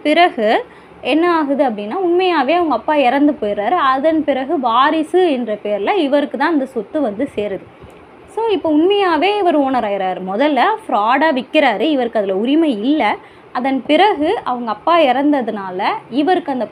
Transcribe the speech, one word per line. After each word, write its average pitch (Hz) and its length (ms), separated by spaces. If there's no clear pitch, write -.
பிறகு 302 460
என்ன 330 340
ஆகுது 277 340
அப்படின்னா, 208 260
உண்மையாவே 349 600
அவங்க 339 200
அப்பா 302 200
இறந்து 285 460
போயிடுறாரு. 208 320
அதன் 302 520
பிறகு 269 360
வாரிசு 302 720
என்ற 240 220
பேர்ல 208 420
இவருக்கு 285 420
தான் 302 140
அந்த 269 140
சொத்து 240 340
வந்து 226 340
சேருது. 202 280
So, 453 200
இப்போ 370 240
உண்மையாவே 359 680
இவர் 339 220
owner 262 240
ஆயிடுறாரு. 190 360
முதல்ல 262 300
ஃப்ராடா 262 480
விக்கிறாரு, 247 460
இவருக்கு 247 380
அதுல 196 180
உரிமை 285 340
இல்ல. 240 460
அதன் 262 340
பிறகு 349 580
அவங்க 240 260
அப்பா 320 280
இறந்ததுனால 240 840
இவருக்கு 311 420
அந்த 233 200